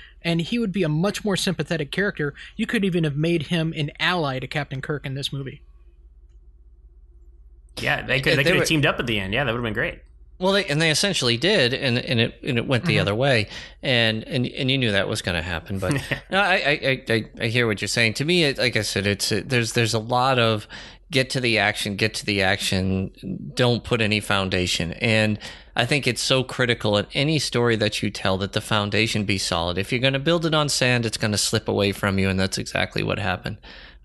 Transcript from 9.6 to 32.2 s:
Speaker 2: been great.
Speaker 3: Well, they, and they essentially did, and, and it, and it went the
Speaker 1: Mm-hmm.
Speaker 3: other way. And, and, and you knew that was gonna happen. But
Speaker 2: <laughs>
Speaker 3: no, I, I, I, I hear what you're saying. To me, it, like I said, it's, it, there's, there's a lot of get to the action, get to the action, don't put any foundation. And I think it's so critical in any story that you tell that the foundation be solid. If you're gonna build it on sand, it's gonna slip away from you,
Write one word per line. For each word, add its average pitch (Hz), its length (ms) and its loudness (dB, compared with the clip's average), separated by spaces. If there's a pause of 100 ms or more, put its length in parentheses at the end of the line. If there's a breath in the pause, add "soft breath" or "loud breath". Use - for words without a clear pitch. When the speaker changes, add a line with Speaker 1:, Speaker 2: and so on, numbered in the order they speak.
Speaker 2:
been 110 100 -2
great. 131 260 -4 (380)
Speaker 3:
Well, 185 140 2
they, 196 120 2
and 147 160 0
they 165 100 4
essentially 139 460 2
did, 139 380 2
and, 120 240 0
and 120 220 0
it, - 220 0
and 120 160 -2
it 113 80 -2
went 120 180 2
the 170 100 2
Speaker 1:
Mm-hmm. 104 80 4
Speaker 3:
other 101 120 0
way. 120 340 2 (340 loud breath)
And, 113 420 2
and, 127 220 -2
and 131 240 -2
you 135 80 2
knew 120 140 2
that 98 160 2
was 107 140 -4
gonna 87 200 0
happen. 87 360 -6
But 92 160 0
Speaker 2:
<laughs> - 360 -6
Speaker 3:
no, 185 100 0
I, 185 140 2
I, 135 540 0
I, 113 160 2 (180)
I 113 60 0
hear 120 180 2
what 107 140 0
you're 101 80 -4
saying. 113 260 2
To 139 100 -2
me, 170 200 2
it, 139 140 0
like 117 180 0
I 110 60 2
said, 101 240 0
it's, 101 240 0
it, 98 180 -2
there's, 120 240 0
there's 113 220 2
a 113 40 0
lot 123 400 2
of 113 280 2 (440 loud breath)
get 131 200 0
to 135 100 -2
the 113 180 2
action, 101 380 0
get 107 180 0
to - 120 -8
the 101 160 2
action, 95 680 0 (420)
don't 120 300 2
put 120 160 0
any 107 200 2
foundation. 92 720 0
And 110 440 2 (380 loud breath)
I 117 100 2
think 143 200 0
it's 120 160 0
so 131 200 2
critical 117 540 0
in 101 180 0
any 147 240 0
story 120 380 0
that 107 260 0
you 104 80 -2
tell 95 280 -2
that 98 140 -4
the 107 80 -2
foundation 104 640 0
be 98 140 0
solid. 87 400 -2
If - 140 -4
you're 123 80 0
gonna 135 180 0
build 165 280 0
it 156 80 0
on 151 140 2
sand, 123 380 2
it's 107 100 -4
gonna 104 220 0
slip - 300 0
away 101 240 2
from 95 260 0
you, 95 100 2